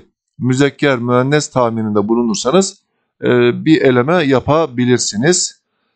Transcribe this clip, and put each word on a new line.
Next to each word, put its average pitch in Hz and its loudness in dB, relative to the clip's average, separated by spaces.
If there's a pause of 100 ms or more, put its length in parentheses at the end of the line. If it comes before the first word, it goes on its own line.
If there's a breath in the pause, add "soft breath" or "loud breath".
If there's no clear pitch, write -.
(380)
müzekker, 131 0
müennes 127 0
tahmininde 110 -2
bulunursanız, 120 -2 (400)
e, 117 -2 (360)
bir 156 2
eleme 135 2
yapabilirsiniz. 131 0 (340)